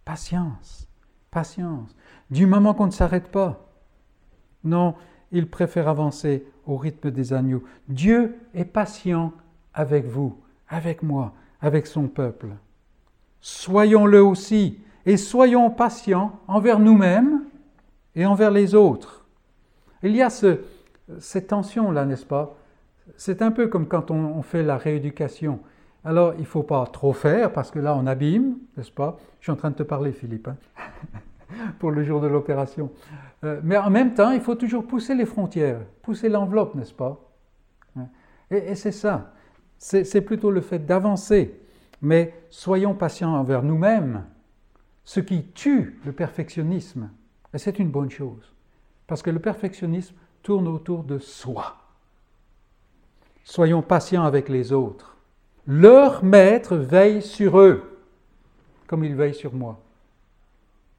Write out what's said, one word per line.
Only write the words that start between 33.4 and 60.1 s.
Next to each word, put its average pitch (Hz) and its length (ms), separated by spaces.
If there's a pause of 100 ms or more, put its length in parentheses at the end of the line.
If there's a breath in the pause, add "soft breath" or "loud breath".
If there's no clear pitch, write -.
Euh, 151 180
mais 175 140
en 202 140
même 240 240
temps, 220 180
il 254 80
faut 240 160
toujours 233 280
pousser 254 300
les 247 120
frontières, 151 540 (220)
pousser 226 260
l'enveloppe, 202 460
n'est-ce 120 200
pas ? 131 260 (1300 soft breath)
Et, 196 60
et 202 180
c'est 208 180
ça. - 400 (460 soft breath)
C'est, 196 240
c'est 190 200
plutôt 214 280
le 190 100
fait 170 200
d'avancer. 190 800 (400 soft breath)
Mais 165 320 (160)
soyons 190 460
patients 165 400
envers 135 300
nous-mêmes, 160 600 (800)
ce - 140
qui 175 280
tue - 580
le 143 80
perfectionnisme. 160 1000 (420)
Et 151 60
c'est 202 220
une 170 100
bonne 139 200
chose, 120 420 (560)
parce 160 120
que 170 100
le 160 100
perfectionnisme 185 760 (300 soft breath)
tourne 190 240
autour 160 340
de 139 160
soi. - 580 (1700)
Soyons 170 400
patients 175 420
avec 139 240
les 127 240
autres. 127 440 (500)
Leur 240 580
maître 196 520
veille 185 440
sur 196 380
eux, - 400 (880)
comme 160 180
il 147 100
veille 143 200
sur 139 200
moi. 120 260 (1200)